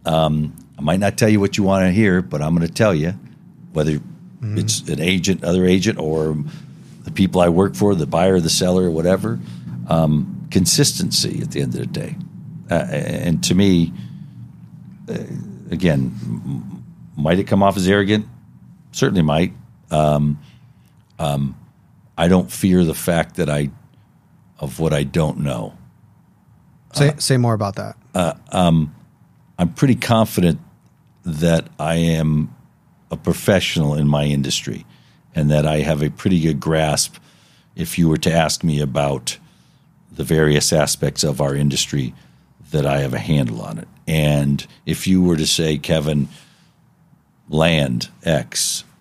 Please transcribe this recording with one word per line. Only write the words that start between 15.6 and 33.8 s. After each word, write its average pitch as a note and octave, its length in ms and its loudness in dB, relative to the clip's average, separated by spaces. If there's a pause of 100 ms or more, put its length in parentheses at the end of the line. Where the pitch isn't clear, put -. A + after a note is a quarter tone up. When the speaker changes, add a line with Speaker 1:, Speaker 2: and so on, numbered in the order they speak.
Speaker 1:
again, C#2+ 420 0 (120)
m-, A#1 200 -8
m-, C2 380 -10 (320)
might D#2+ 240 2
it G2 60 -2
come G2 180 4
off G2 140 4
as F#2 100 2
arrogant? G2+ 380 2 (680)
Certainly F#2+ 320 0
might. D#2 300 2 (380)
Um, D2+ 480 2 (760)
um, C#2+ 380 -4 (600)
I E2+ 100 2
don't F#2 240 4
fear F2+ 320 2
the D#2+ 100 0
fact - 440 -2
that D#2+ 120 -2
I, D2 200 -2 (880)
of C#2 180 -10
what D#2+ 140 0
I D2 120 0
don't D2+ 360 -2
know. B1 340 -6 (1200)
Speaker 2:
Say, C#3+ 160 4
Speaker 1:
Uh, C#3+ 80 -4
Speaker 2:
say C3 200 0
more A#2+ 160 2
about G#2 220 -4
that. G2+ 200 -10 (180)
Speaker 1:
uh, F2 200 0 (180)
um, E2 420 2 (640)
I'm F2 120 0
pretty C3 260 2
confident G2+ 640 2 (680)
that E2 420 0 (120)
I D#2+ 160 -2
am D#2 580 0 (580)
a E2+ 40 -6
professional E2+ 800 0